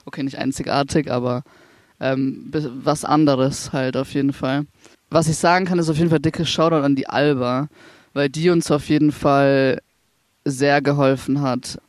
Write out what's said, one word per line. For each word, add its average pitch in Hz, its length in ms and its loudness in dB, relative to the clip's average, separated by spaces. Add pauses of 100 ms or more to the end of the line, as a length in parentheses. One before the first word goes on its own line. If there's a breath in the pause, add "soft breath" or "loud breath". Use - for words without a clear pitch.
okay, - 180 -10
nicht 135 160 -8
einzigartig, 139 720 -2
aber, 123 340 -4 (560 soft breath)
ähm, 135 500 -4
bi-, 151 200 -6 (140)
was 151 200 -2
anderes 139 680 2
halt 131 240 -2
auf 131 180 -4
jeden 139 180 0
Fall. 139 340 -4 (440 soft breath)
Was 156 180 2
ich 156 80 -2
sagen 180 300 2
kann, 175 120 0
ist 165 120 0
auf 151 80 -2
jeden 170 120 2
Fall 156 100 4
dickes 156 280 -2
Shoutout 160 360 2
an 139 120 2
die 131 120 -6
Alba, 131 600 0 (460 loud breath)
weil 143 140 0
die 156 220 0
uns 170 200 2
auf 147 180 0
jeden 151 240 4
Fall 139 680 2 (640)
sehr 143 360 2
geholfen 139 640 0
hat, 127 360 -4 (100)